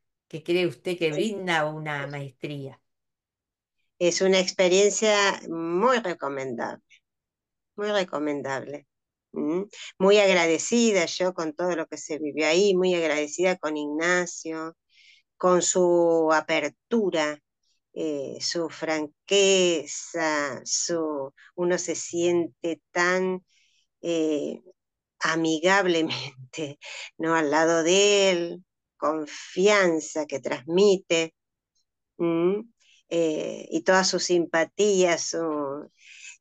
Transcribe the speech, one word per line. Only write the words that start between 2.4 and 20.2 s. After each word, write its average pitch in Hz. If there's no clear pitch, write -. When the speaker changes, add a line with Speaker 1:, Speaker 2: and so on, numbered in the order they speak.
Speaker 2:
Es 175
una 190
experiencia 196
muy 175
recomendable, 135
muy 208
recomendable. 143
¿Mm? 160
Muy 196
agradecida 190
yo 180
con 156
todo 180
lo 160
que 151
se 151
vivió 151
ahí, 185
muy 185
agradecida 165
con 151
Ignacio, 160
con 180
su 170
apertura, 156
eh, 139
su 170
franqueza, 160